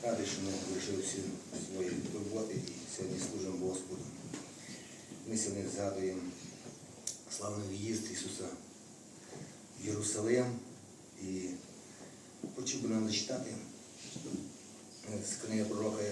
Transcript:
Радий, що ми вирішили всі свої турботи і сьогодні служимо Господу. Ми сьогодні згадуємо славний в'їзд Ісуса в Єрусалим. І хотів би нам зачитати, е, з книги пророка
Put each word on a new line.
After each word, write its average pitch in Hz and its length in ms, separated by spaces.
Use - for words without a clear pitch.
Радий, 113 220
що 98 160
ми 98 100
вирішили 95 320
всі 95 160
свої 92 160
турботи 104 640
і - 420
сьогодні 95 240
служимо 92 480
Господу. - 340
Ми 113 100
сьогодні 98 280
згадуємо 95 460
славний 104 340
в'їзд 107 400
Ісуса 95 320
в 101 60
Єрусалим. 110 580
І 92 260
хотів - 260
би 113 80
нам 110 180
зачитати, - 440
е, 104 60
з - 140
книги 107 200
пророка 107 460